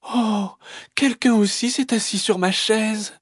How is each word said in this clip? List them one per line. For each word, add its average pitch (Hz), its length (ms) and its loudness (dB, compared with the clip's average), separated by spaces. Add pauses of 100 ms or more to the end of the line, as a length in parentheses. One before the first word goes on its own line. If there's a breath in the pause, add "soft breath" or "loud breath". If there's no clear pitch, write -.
Oh, 214 460 0 (440 loud breath)
quelqu'un 247 400 2
aussi 214 360 2
s'est 262 240 -2
assis 214 240 -2
sur 185 200 0
ma 185 140 0
chaise. 214 680 -2